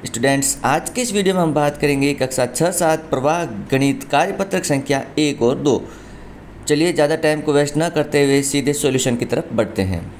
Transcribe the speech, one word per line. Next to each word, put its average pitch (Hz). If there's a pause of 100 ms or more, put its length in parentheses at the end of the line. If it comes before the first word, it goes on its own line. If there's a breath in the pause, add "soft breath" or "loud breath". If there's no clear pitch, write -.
Students, 135
आज 151
के 247
इस 226
video 196
में 180
हम 160
बात 147
करेंगे 143
कक्षा 127
छः 160
सात 160 (100)
प्रवाह 151 (260)
गणित 139
कार्यपत्रक 190
संख्या 135 (160)
एक 147
और 120
दो। 143 (960 loud breath)
चलिए, 156
ज़्यादा 151
time 151
को 147
waste 143
ना 160
करते 147
हुए 139
सीधे 143
solution 131
की 120
तरफ -
बढ़ते 107
हैं। 92 (200)